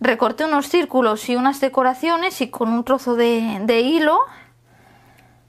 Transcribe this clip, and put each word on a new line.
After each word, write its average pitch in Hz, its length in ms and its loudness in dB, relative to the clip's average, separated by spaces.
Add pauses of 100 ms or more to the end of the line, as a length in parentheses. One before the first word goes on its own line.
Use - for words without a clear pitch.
Recorté 226 460 0
unos 285 240 -2
círculos 254 600 0
y 247 60 -2
unas 269 240 0
decoraciones 269 840 0
y 247 80 -4
con 226 200 -4
un 233 140 0
trozo 254 320 -2
de, 226 460 0
de 226 200 2
hilo 311 380 2 (1300)